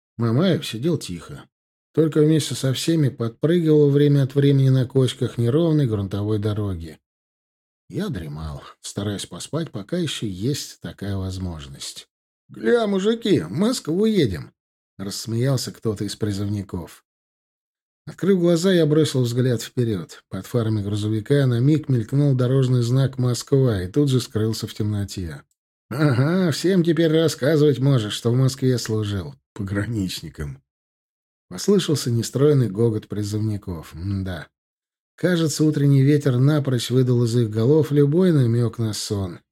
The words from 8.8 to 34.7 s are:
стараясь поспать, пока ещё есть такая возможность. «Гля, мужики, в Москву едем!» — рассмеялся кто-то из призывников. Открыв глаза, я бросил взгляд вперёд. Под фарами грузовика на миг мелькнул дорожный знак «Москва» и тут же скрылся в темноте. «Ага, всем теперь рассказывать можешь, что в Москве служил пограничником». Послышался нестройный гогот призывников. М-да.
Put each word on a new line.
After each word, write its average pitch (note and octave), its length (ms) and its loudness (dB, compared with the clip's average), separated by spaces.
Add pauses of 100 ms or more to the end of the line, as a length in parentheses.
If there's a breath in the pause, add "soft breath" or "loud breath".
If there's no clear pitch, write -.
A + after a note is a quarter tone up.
стараясь G2+ 460 -8
поспать, C#3+ 420 -8
пока G#2+ 280 -8
ещё D#3+ 280 -4
есть G#2 560 -6
такая G2 340 -8
возможность. F2+ 920 -10 (420)
«Гля, A3+ 380 0
мужики, G3+ 540 0
в D#3 100 -8
Москву G3 540 -2
едем!» — D3 460 0 (460)
рассмеялся A2+ 720 -4
кто-то G#2+ 320 -6
из G2+ 120 -8
призывников. G2+ 880 -6 (1000)
Открыв F3+ 340 0
глаза, F3 340 2
я E3+ 120 4
бросил D3 360 2
взгляд B2 400 0
вперёд. G#2+ 680 -4
Под F#2+ 160 -10
фарами A2 360 -2
грузовика G#2+ 640 0
на A#2+ 120 0
миг D3 280 2
мелькнул C3+ 480 0
дорожный B2+ 460 2
знак C3 360 0
«Москва» B2 640 0
и F2+ 60 -4
тут D3 220 0
же B2+ 100 2
скрылся A2 480 -4
в - 60 -14
темноте. G2 720 -6 (460)
«Ага, D3 600 2
всем F3 320 2
теперь E3 280 2
рассказывать D3+ 680 2
можешь, B2 340 2
что - 180 -2
в A#2+ 40 2
Москве C3 420 2
служил G2+ 580 -4 (180)
пограничником». G2 1080 -6 (840)
Послышался E3+ 640 0
нестройный B2+ 580 2
гогот G#2+ 380 -2
призывников. G#2 880 -6
М-да. F#2 520 -6 (680)